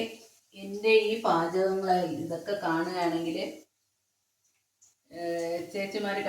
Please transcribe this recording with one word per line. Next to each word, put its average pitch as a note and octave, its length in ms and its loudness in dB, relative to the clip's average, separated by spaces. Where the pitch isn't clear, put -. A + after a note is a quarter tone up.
എൻ്റെ G3+ 380 0
ഈ A3 40 2
പാചകങ്ങളെ F#3 720 2
ഇതൊക്കെ E3+ 300 -4
കാണുകയാണെങ്കിൽ, E3+ 720 0
ഏഹ്, E3+ 380 -2
ചേച്ചിമാർ G3+ 440 -4